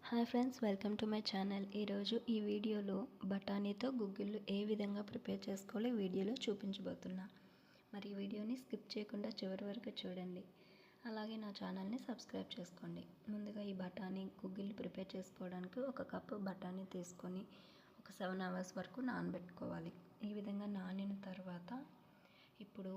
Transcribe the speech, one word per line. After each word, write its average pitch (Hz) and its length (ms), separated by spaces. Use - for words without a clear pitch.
హాయ్ 233 220
ఫ్రెండ్స్, 247 340
welcome 202 360
to 214 120
my 214 160
channel. 196 340
ఈరోజు 202 360
ఈ - 20
వీడియోలో 208 480
బఠానీతో 202 580
గుగ్గిళ్ళు 202 380
ఏ 196 40
విధంగా 208 400
ప్రిపేర్ 202 360
చేసుకోవాలో 220 460
ఈ 233 80
వీడియోలో 190 340
చూపించబోతున్నా. 185 800
మరి 196 200
ఈ - 60
వీడియోని 208 440
స్కిప్ - 320
చేయకుండా 208 340
చివరి 196 280
వరకు 208 320
చూడండి. 185 420
అలాగే 220 360
నా 208 60
ఛానల్ని 190 460
సబ్స్క్రైబ్ - 500
చేసుకోండి. 170 480
ముందుగా 208 380
ఈ 196 120
బఠానీ 190 420
గుగ్గిళ్ళు 196 400
ప్రిపేర్ 185 360
చేసుకోవడానికి 185 640
ఒక 254 120
కప్పు 185 260
బఠానీ 185 360
తీసుకొని 180 480
ఒక - 180
సెవెన్ 185 300
అవర్స్ 185 320
వరకు 185 200
నానబెట్టుకోవాలి. 175 840
ఈ 208 120
విధంగా 202 280
నానిన 190 360
తర్వాత 185 420
ఇప్పుడు 190 300